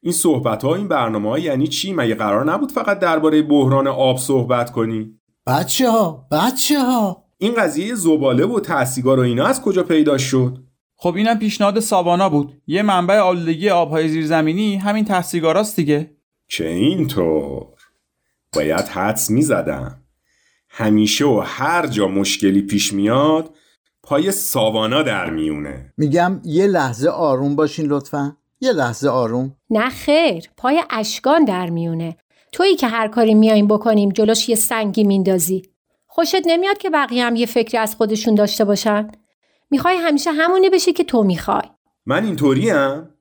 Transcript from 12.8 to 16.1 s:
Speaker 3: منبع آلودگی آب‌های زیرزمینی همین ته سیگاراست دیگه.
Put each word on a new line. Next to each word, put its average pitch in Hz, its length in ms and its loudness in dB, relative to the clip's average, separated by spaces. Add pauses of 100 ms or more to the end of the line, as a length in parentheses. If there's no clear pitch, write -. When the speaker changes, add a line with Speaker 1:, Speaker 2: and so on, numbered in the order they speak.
Speaker 3:
منبع 190 380 2
آلودگی 175 500 0
آب‌های 160 400 0
زیرزمینی 160 680 0
همین 208 300 0
ته 190 160 0
سیگاراست 175 540 0
دیگه. 151 360 0 (360)